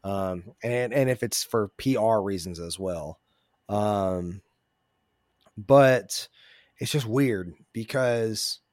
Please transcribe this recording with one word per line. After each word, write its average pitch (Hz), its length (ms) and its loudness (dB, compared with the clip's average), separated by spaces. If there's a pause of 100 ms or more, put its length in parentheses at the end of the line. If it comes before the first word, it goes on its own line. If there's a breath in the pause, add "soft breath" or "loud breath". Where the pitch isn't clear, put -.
Um, 95 600 -4
and, 120 300 -2
and 135 180 2
if 120 100 -2
it's - 220 -4
for 107 340 0
P 135 180 0
R 110 260 4
reasons 92 380 -6
as 85 200 -10
well. 85 400 -6 (500)
Um, 98 720 -2 (1120)
but 127 720 4 (520 soft breath)
it's - 120 -4
just 139 140 -2
weird 110 480 0 (180)
because 117 880 -2 (120)